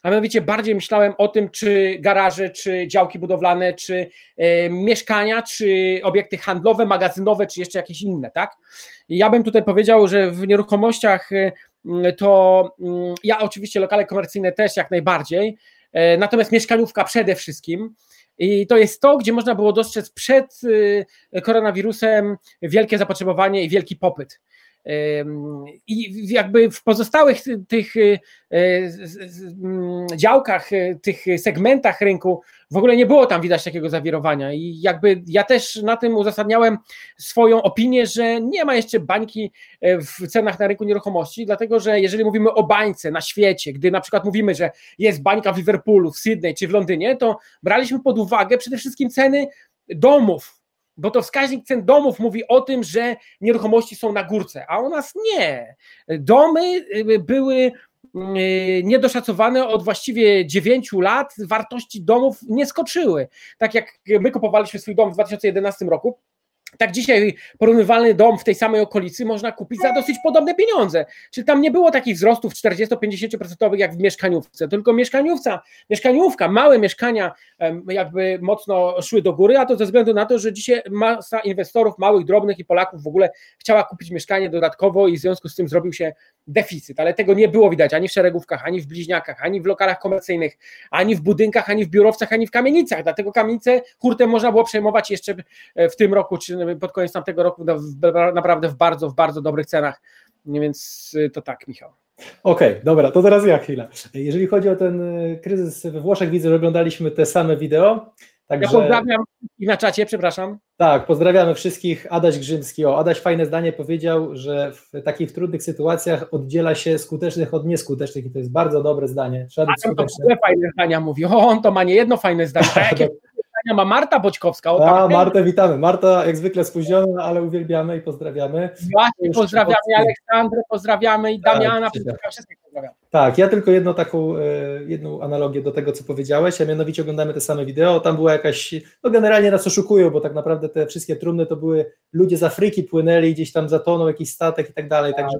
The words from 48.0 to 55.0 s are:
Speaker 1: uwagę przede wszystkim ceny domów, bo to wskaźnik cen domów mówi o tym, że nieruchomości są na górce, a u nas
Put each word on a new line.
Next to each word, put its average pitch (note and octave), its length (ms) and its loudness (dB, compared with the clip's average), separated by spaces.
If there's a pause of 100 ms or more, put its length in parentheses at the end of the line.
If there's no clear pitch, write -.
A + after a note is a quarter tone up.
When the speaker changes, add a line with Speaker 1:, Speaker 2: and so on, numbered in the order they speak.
Speaker 1:
uwagę G#3 380 0
przede B3 200 -8
wszystkim B3+ 320 -6
ceny C4+ 380 0 (420)
domów, G#3 720 2 (360)
bo F#3+ 140 -4
to B3 100 0
wskaźnik C4+ 440 -4
cen A#3 200 -4
domów C#4 340 4
mówi A3+ 280 -4
o B3+ 140 2
tym, B3+ 220 -4
że A3 320 -2 (260)
nieruchomości A3 540 0
są G#3+ 180 -6
na G3+ 100 -4
górce, F3+ 440 -8
a F3 120 -4
u B3+ 100 -4
nas D4+ 240 -8 (120)